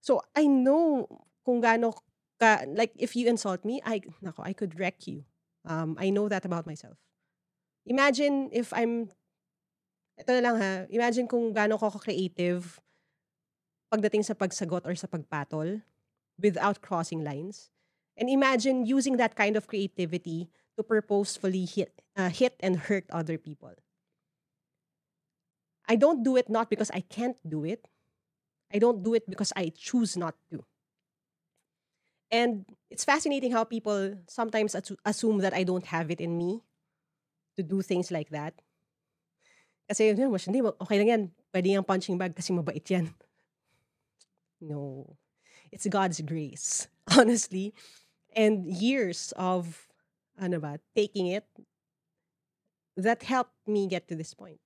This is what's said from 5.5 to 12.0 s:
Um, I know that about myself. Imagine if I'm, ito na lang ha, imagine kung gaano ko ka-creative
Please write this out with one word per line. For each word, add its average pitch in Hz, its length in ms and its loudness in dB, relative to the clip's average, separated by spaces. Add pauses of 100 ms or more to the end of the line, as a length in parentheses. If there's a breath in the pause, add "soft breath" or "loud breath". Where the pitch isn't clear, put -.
Um, 160 320 -2
I 190 80 2
know 202 240 2
that 190 160 -4
about 170 160 -4
myself. 151 320 -16 (880)
Imagine 277 640 2
if 233 240 -4
I'm, 233 400 -2 (1040)
ito - 160 -8
na 247 80 4
lang 240 160 2
ha, 190 320 -2
imagine 240 400 2
kung 233 240 0
gaano 214 240 2
ko 208 160 0
ka-creative 180 880 -4 (1080)